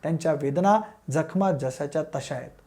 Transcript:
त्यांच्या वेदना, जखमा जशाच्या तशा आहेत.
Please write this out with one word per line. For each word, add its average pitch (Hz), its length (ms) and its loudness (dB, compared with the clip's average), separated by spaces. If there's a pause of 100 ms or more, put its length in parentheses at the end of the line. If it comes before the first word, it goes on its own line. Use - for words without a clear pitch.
त्यांच्या 160 300 0
वेदना, 156 460 4 (320)
जखमा 160 400 2
जशाच्या 143 520 -2
तशा 143 320 -6
आहेत. 131 160 -10 (160)